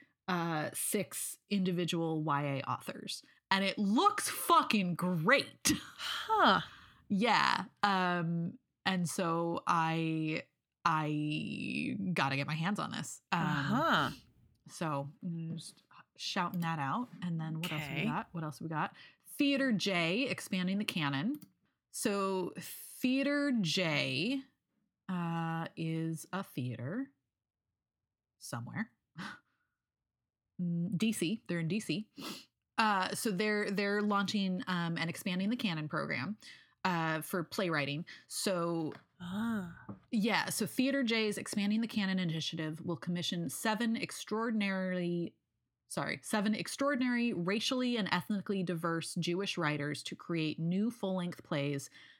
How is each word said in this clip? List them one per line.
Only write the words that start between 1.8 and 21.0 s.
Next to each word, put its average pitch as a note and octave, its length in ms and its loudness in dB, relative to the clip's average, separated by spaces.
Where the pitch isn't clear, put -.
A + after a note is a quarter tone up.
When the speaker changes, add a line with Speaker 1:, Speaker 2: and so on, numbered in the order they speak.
Speaker 1:
Y D3 200 2
A - 80 -4
authors. - 540 -8
And G3 140 4
it G3 140 2
looks C4 500 4
fucking A3+ 640 4
great. F3+ 800 2
<laughs> - 60 -6
Speaker 2:
Huh. D#4+ 640 4
Speaker 1:
Yeah. F#3+ 560 4
Um, F3 680 2
and F3+ 220 2
so E3+ 580 0
I, D#3+ 800 2
I D3+ 1120 0
gotta C3+ 220 2
get C#3 100 -2
my D3 80 -4
hands E3+ 240 -2
on D3+ 140 -4
this. - 280 -8
Um, F3 80 2
Speaker 2:
Uh-huh. D#3 680 2
Speaker 1:
so C#3+ 400 -4
I'm E3 320 -6
just - 260 -14
shouting F3 440 -2
that E3 180 -2
out. D#3 300 -2
And E3+ 180 -2
then D#3+ 200 -4
what E3 120 -4
else D3+ 180 -4
we C3+ 60 -6
Speaker 2:
Okay. D3+ 80 -2
Speaker 1:
got? E3+ 260 -2
What E3 140 -6
else D3+ 160 -8
we E3 80 -6
got? D#3+ 240 -2
Theater C#4 340 4
J, F#3 560 2
expanding F#3 500 0
the G#3+ 60 0
canon. D3+ 560 0